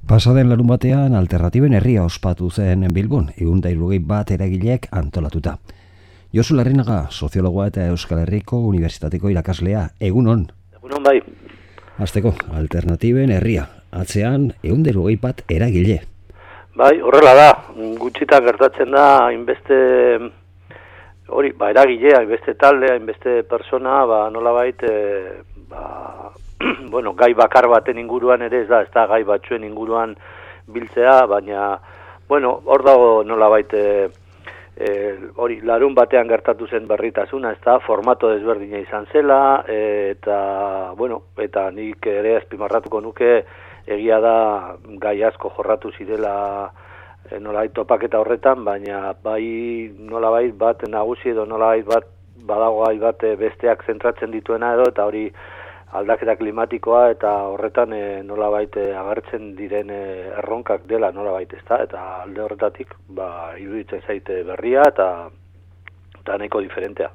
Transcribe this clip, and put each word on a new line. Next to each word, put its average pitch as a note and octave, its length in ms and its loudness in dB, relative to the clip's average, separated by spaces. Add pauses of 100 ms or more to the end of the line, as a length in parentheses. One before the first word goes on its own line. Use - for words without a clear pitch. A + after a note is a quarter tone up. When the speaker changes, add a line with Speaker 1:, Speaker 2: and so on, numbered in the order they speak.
(120)
Speaker 1:
Pasaden B2 380 6
larunbatean B2 640 2
Alternatiben F#2 560 2
Herria A2 320 4
ospatu F2+ 480 -2
zen F#2+ 300 0 (100)
Bilbon, F2+ 380 0 (100)
ehun F2 220 2
eta F2+ 100 -2
hirurogei F2+ 320 0
bat G#2 320 -2
eragilek F#2+ 560 -2
antolatuta. D2+ 640 -4 (840)
Josu C#3 220 2
Larrinaga, A#2 500 0
soziologoa F#2 640 -2
eta F#2 240 -4
Euskal E2+ 320 -4
Herriko G#2 420 -4
Unibertsitateko E2+ 640 -2
irakaslea, F2+ 540 -2 (240)
egunon. A2+ 340 2 (320)
Speaker 2:
Egunon, C#3 300 -6
bai. C#3 100 6 (880)
Speaker 1:
Hasteko, G2+ 300 0 (260)
Alternatiben E2+ 720 0
Herria, F#2 380 0 (340)
atzean B2 460 -2 (160)
ehun A#2 180 0
eta D3+ 80 0
hirurogei G2 320 0
bat B2+ 240 -6
eragile. F#2 540 0 (760)
Speaker 2:
Bai, C3 240 8
horrela C3+ 400 8
da, D3+ 80 12 (560)
gutxitan D3 460 2
gertatzen C3 420 2
da, C#3+ 160 6 (220)
hainbeste, A#2+ 500 0 (1500)
hori, C#3 240 -2
ba, G#2 160 -2
eragile, C3 480 6
hainbeste A2+ 400 -4
talde, C3+ 380 4
hainbeste A2+ 500 -4
persona, C3 540 -2 (100)
ba, G#2+ 140 2 (100)
nolabait, A#2+ 560 -2
eh, G2+ 480 -6 (320)
ba, - 600 -16 (280)
<clears throat> C#3 280 -6
bueno, A2 240 -4
gai A#2+ 200 4
bakar A#2 340 6
baten A#2 320 2
inguruan B2 420 0
ere A#2+ 220 -2
ez G#2 60 -8
da, A#2 160 4
ez - 80 -20
da A#2 160 4
gai A2 140 2
batzuen G#2 400 -4
inguruan A2 520 -6 (560)
biltzea, B2 580 4
baina, G2+ 500 -2 (500)
bueno, C3+ 360 0
hor C3+ 200 4
dago A#2+ 380 6
nolabait, G#2+ 500 2
eh, G#2 360 0 (680)
eh, G2+ 400 -4 (200)
hori, A#2 320 -4
larun B2+ 280 2
batean A#2+ 340 4
gertatu A2+ 380 -2
zen A2 200 -6
berritasuna, G#2+ 640 -4
ez - 140 -12
da, B2 140 4
formato A#2 520 0
desberdina G#2 480 -4
izan G#2 320 -10
zela, C#3 560 2
eh, G#2 480 -4
eta, G2 840 -6
bueno, A#2+ 260 -6 (140)
eta G2 340 -4
nik G#2+ 360 -10
ere G#2+ 300 0
azpimarratuko G#2+ 640 -6
nuke, A#2 320 0 (540)
egia A2 340 0
da A2+ 140 2 (640)
gai G#2 160 -4 (100)
asko G#2+ 300 -6
jorratu G#2 400 -4
zirela, G#2 380 -6 (920)
eh, G#2 100 -12
nolabait G#2+ 340 -6
topaketa A2+ 480 -2
horretan, A#2+ 420 0
baina G2+ 600 -8
bai A2+ 760 -8
nolabait A2+ 600 -2
bat A2+ 300 -2
nagusi A2+ 460 -6
edo A2 120 -4
nolabait A2+ 400 -2
bat A2+ 200 -2 (360)
badago A2 440 -2
gai A2 140 -2
bat, A2+ 240 -4
eh, A2 120 -2
besteak A2 500 -4
zentratzen A2+ 460 -6
dituena A2+ 460 -6
edo, B2+ 120 2
eta G#2 160 -4
hori G#2+ 220 -6 (680)
aldaketa A2 420 -2
klimatikoa A#2 720 0
eta A2 200 -4 (200)
horretan, A2 420 -4
eh, G2+ 300 -10
nolabait, G#2 540 -6
eh, G2 200 -4
agertzen G#2 580 -10
diren, G2+ 340 -8
eh, G2 500 -12
erronkak G#2+ 480 -8
dela A2 240 -2
nolabait, F#2 420 -8
ezta? - 300 -4
Eta F#2 400 -12
alde G2 180 -14
horretatik, G2+ 540 -8 (140)
ba, F2 500 -12
iruditzen G2 480 -12
zaite F#2+ 360 -8
berria A2+ 440 0
eta, F2+ 420 -2 (920)
eta G2+ 160 -8
nahiko G#2 240 -6
diferentea. G2 540 -10